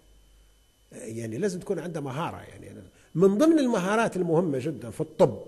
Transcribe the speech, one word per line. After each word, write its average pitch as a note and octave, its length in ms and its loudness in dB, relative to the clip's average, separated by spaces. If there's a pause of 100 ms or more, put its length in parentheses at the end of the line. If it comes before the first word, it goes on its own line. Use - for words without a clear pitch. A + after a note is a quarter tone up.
(920)
يعني A2+ 460 -10
لازم F3+ 220 -4
تكون F3 200 -6
عندها D#3+ 220 -8
مهارة. C3+ 360 -6
يعني - 320 -18 (460)
من F#3+ 220 6
ضمن D#4+ 220 6
المهارات A3 560 2
المهمة E3 440 0
جدًا A#2+ 300 -6
في G#2+ 120 -8
الطب D3+ 460 2